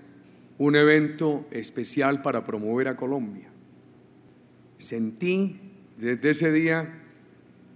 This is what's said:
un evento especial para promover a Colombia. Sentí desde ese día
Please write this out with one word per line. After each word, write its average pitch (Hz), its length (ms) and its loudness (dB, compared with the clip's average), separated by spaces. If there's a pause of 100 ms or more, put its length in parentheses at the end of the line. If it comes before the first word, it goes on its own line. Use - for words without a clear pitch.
(580)
un 147 180 4
evento 151 760 4
especial 135 680 -2
para 123 240 -2
promover 113 420 -2
a 131 80 -4
Colombia. 123 540 -6 (1300)
Sentí 180 840 -4 (380)
desde 123 320 0
ese 156 220 2
día 160 500 0 (760)